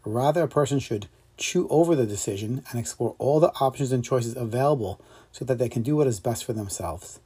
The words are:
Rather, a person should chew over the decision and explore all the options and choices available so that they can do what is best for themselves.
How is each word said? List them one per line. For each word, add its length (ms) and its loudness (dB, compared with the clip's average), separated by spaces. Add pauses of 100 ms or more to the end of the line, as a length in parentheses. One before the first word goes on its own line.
Rather, 380 2
a 60 0
person 320 2
should 260 -6 (300)
chew 320 -2
over 260 4
the 100 2
decision 640 -4
and 120 -6
explore 380 -4
all 200 2
the 220 6
options 320 0
and 100 0
choices 340 -2
available 640 0 (300)
so 140 -12
that 140 0
they 100 2
can 140 -2
do 120 0
what 140 4
is 100 0
best 260 -4
for 80 -6
themselves. 720 -8